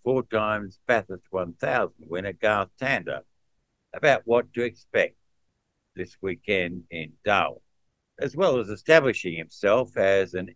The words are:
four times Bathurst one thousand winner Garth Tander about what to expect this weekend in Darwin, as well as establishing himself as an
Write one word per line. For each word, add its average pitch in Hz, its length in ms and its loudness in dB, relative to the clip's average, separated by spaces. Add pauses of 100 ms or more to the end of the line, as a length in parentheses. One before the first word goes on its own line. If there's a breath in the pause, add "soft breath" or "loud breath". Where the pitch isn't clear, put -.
four 127 200 0
times 107 640 -2
Bathurst 101 440 -2
one 90 240 -4
thousand 113 540 -4
winner 92 240 -6
Garth 101 380 0 (100)
Tander 95 400 -4 (720)
about 139 320 2
what 117 300 0
to 117 80 -2
expect 107 540 -2 (800)
this 90 260 -10
weekend 90 680 -4
in 80 220 -10 (120)
Darwin, 90 360 0 (580)
as 139 180 -6
well 160 220 2
as 101 100 -4
establishing 110 680 2
himself 101 600 0
as 98 380 2
an 92 220 -6